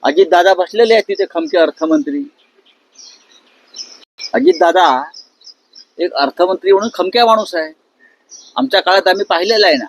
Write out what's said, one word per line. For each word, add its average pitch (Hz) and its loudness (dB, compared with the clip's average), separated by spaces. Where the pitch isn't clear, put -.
अजितदादा 175 2
बसलेले 208 0
आहेत 214 2
तिथे 196 -4
खमके 165 -4
अर्थमंत्री. 147 -2
अजितदादा 180 2
एक 175 -4
अर्थमंत्री 180 -2
म्हणून 202 2
खमक्या 190 0
माणूस 220 2
आहे. 156 -6
आमच्या 135 -2
काळात 185 0
आम्ही 190 0
पाहिलेलं 202 0
आहे 156 4
ना 123 -6